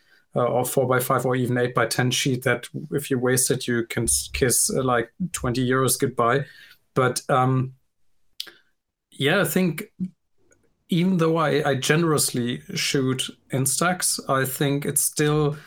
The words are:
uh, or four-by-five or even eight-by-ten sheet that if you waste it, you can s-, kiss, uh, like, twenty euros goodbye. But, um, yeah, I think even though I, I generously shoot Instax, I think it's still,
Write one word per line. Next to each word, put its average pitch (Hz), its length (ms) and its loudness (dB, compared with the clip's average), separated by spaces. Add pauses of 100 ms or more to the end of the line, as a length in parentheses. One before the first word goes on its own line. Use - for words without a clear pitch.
(360)
uh, 127 80 2 (120)
or 123 100 2
four-by-five 127 600 2
or 127 100 0
even 123 220 0
eight-by-ten 123 540 0
sheet 127 320 0
that 123 240 0 (240)
if 147 200 -4
you 127 80 0
waste 127 320 2
it, - 160 -4
you 117 180 0
can - 200 -4
s-, - 280 -2
kiss, - 420 0
uh, 135 80 0
like, 120 300 0 (200)
twenty 127 360 -2
euros 131 300 2
goodbye. 127 460 0 (500)
But, 135 340 2
um, 131 440 2 (1400)
yeah, 151 300 0
I 170 40 0
think 165 380 -2 (1040)
even 185 280 2
though 165 200 2
I, 147 320 2
I 135 60 2
generously 139 840 0 (140)
shoot 131 540 -2 (240)
Instax, 170 680 -2 (100)
I 131 160 2
think 143 400 -2
it's 147 160 -2
still, 151 640 0